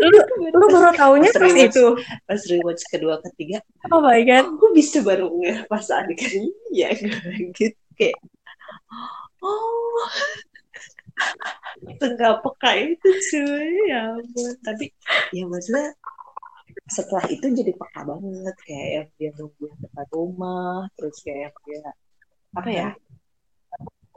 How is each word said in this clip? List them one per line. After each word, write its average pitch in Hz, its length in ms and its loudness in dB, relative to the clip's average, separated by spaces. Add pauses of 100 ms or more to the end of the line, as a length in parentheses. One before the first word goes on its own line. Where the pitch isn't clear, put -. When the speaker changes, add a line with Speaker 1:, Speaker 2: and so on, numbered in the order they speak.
Speaker 1:
Lu, 330 160 6
Speaker 2:
gitu. 508 160 6 (240)
Speaker 1:
lu 359 80 8
Speaker 2:
Pas, 381 80 8
Speaker 1:
baru 349 240 8
taunya 285 320 8
Speaker 2:
pas 466 80 2
Speaker 1:
pas 370 80 4
Speaker 2:
rewatch, 277 320 8
Speaker 1:
itu? 247 80 8 (400)
Speaker 2:
pas 202 240 -4
rewatch 170 400 -4
kedua, 156 320 -4
ketiga, 175 360 -12 (360)
Speaker 1:
Oh 330 80 6
my 247 240 6
God. 254 240 6
Speaker 2:
kok 320 40 -8 (120)
gue 440 60 8 (100)
bisa 294 240 0
baru 185 240 0
ngeh 175 300 -4 (100)
pas 208 240 -4
adegan 196 480 -4
ini 381 320 -10
ya? 175 160 0 (340)
<laughs> 180 340 -10
Gitu, 220 200 -2 (180)
kayak, - 220 -2 (1300)
oh, 466 640 -4
<laughs> - 1900 -12
nggak 233 420 0
peka - 340 -2
itu, 330 320 0 (200)
cuy, 294 400 -4 (200)
ya 254 100 -4 (180)
ampun. 240 360 -12 (120)
Tapi, 220 200 -8 (480)
ya 185 160 -8
maksudnya, 220 380 -6 (1000)
setelah - 420 -6
itu - 200 -8
jadi 233 260 -2
peka - 280 -18
banget, 185 500 -12 (120)
kayak 143 280 -12
yang 151 120 -10 (100)
dia 151 200 -10
nungguin 151 440 -18
depan - 320 -16
rumah, 180 720 -8 (120)
terus 151 280 -12
kayak 139 140 -12 (100)
yang 143 60 -20 (100)
dia, 151 160 -16 (760)
apa 202 120 -10
ya, 190 200 -6 (1300)